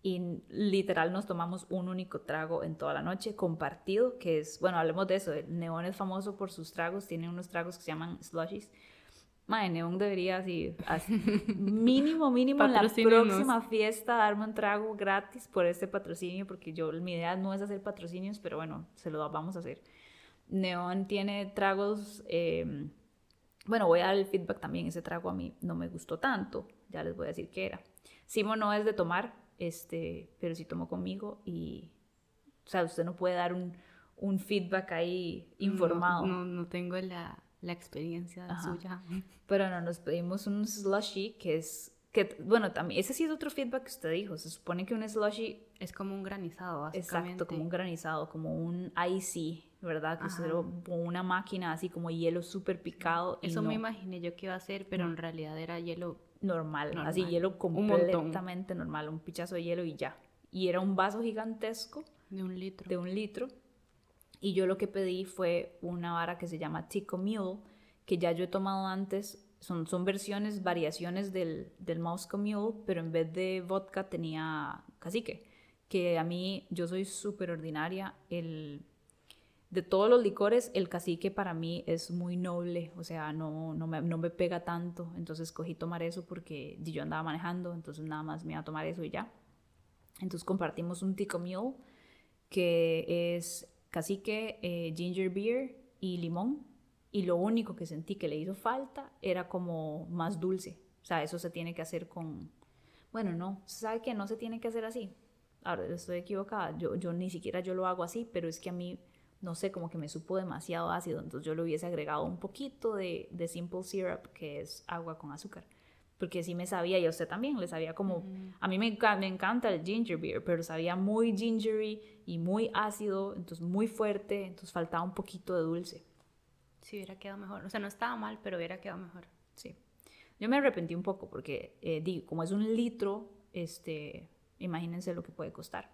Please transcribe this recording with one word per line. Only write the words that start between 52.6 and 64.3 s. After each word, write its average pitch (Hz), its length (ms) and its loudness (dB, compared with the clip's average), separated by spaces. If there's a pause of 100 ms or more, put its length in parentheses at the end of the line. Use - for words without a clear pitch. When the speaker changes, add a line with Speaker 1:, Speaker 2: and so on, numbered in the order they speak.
Speaker 1:
picado 170 580 0
y - 60 -4
Speaker 2:
Eso 170 160 0
Speaker 1:
no. - 60 2
Speaker 2:
me 220 60 2
imaginé 196 460 -4
yo 175 160 -4
que 190 100 -10
iba 185 80 -2
a 185 60 -6
ser, 196 280 -6
pero 180 180 0
Speaker 1:
No. 170 60 0
Speaker 2:
en 160 40 -4
realidad 160 420 -6
era 165 220 -6
hielo 170 380 -4 (240)
Speaker 1:
Normal, 156 480 0
Speaker 2:
normal. 160 160 -2
Speaker 1:
así 180 180 2
hielo 175 380 2
Speaker 2:
Un 170 100 2 (140)
montón. 196 120 8 (120)
Speaker 1:
completamente 180 640 0
normal, 156 340 -4
un 160 120 -6
pichazo 175 340 -8
de 170 100 -2
hielo 170 200 0
y 160 100 -2
ya. 139 220 -4 (360)
Y 185 160 2
era 175 120 4
un 190 140 4
vaso 202 280 4
gigantesco 226 840 -4 (240)
Speaker 2:
De 190 140 -6
un 185 160 -4
litro. 190 300 -8
Speaker 1:
de 185 100 2
un 180 160 -2
litro. 214 340 -2 (920)